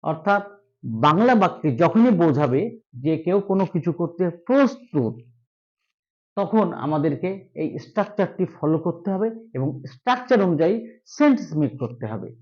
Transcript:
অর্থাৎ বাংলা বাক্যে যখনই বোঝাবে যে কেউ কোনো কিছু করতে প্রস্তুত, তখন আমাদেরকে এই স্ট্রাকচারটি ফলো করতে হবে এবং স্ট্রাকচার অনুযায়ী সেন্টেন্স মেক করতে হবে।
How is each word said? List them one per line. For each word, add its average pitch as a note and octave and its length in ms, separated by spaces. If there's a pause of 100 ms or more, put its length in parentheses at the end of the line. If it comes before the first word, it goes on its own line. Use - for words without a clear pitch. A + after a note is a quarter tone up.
অর্থাৎ G3 420 (400)
বাংলা D3+ 520
বাক্যে E3 400
যখনই G3 360
বোঝাবে D#3 680 (140)
যে C#3 240
কেউ F3 220
কোনো G3 260
কিছু E3+ 260
করতে E3+ 380
প্রস্তুত, F3 960 (1120)
তখন G3+ 380
আমাদেরকে D3+ 800
এই D#3 260
স্ট্রাকচারটি - 680
ফলো D#3 340
করতে E3+ 320
হবে G#3 200 (220)
এবং C3+ 300
স্ট্রাকচার B3+ 580
অনুযায়ী F3+ 460 (180)
সেন্টেন্স - 500
মেক C3 240
করতে A#2 260
হবে। G#2 360